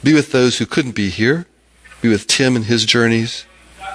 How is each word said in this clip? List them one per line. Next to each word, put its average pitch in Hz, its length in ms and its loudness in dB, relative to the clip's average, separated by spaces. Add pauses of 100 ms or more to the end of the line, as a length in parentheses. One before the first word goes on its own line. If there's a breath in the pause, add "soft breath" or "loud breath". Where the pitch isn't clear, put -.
Be 147 100 4
with 147 200 2
those 123 260 2
who 120 80 -2
couldn't 127 300 -4
be 104 120 -2
here. 127 380 0 (560)
Be 117 60 0
with 104 180 0
Tim 127 300 0
and 110 80 -2
his 113 200 0
journeys. 113 640 0 (480)